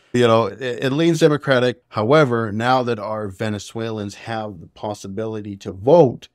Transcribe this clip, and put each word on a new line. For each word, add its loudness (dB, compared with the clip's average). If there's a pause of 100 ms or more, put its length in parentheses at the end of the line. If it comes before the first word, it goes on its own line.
(120)
You 4
know, 4
it, -10
it -4
leans 2
Democratic. 2
However, 2
now 0
that -4
our -8
Venezuelans -8
have -10
the -20
possibility -10
to -12
vote, 4